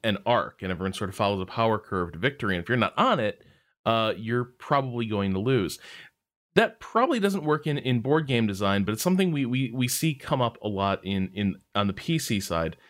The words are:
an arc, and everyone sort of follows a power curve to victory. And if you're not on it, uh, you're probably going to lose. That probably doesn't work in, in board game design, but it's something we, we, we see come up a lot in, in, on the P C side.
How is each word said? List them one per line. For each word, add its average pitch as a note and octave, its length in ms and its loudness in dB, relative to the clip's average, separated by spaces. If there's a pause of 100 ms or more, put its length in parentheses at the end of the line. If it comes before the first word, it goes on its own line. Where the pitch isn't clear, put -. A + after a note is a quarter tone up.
an G#2+ 200 0
arc, A2+ 380 0
and F#2 100 -4
everyone F#2 220 -4
sort G2 160 -6
of F#2+ 60 -12
follows G2+ 260 0
a F#2 60 -6
power A2+ 320 0
curve F2 320 -4
to D#2+ 80 -12
victory. A2+ 360 -2
And F2 80 -2
if - 60 -10
you're B2 80 2
not G#2+ 180 2
on A3+ 240 2
it, G#2 240 -2 (420)
uh, A2 320 2
you're A#2 280 -2
probably B2+ 600 -2
going G2 260 0
to F#2+ 60 0
lose. A2 400 2 (760)
That A3 240 2
probably B3 400 0
doesn't G3 240 0
work D3+ 220 0
in, D3 140 0
in B2 220 0
board C#3+ 260 2
game A#2 180 2
design, G2+ 380 2
but G2 80 0
it's A2+ 100 -2
something F#3 300 2
we, C#3+ 140 0
we, B2+ 280 -2
we B2+ 140 0
see D#3+ 260 0
come C3 280 -2
up A#2 200 0
a A2 60 -4
lot G2 360 -2
in, F#2+ 300 -2
in, G2 220 0 (180)
on G#2 140 0
the F#2+ 60 -2
P D#3+ 260 -2
C G#2 200 -2
side. E2 360 -2 (140)